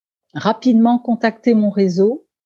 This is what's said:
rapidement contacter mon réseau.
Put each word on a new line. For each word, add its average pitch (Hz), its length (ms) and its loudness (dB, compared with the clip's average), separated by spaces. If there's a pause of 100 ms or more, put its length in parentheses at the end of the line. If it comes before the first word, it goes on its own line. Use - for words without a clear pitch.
(340)
rapidement 226 680 0
contacter 226 540 -2
mon 208 160 0
réseau. 196 580 -2 (180)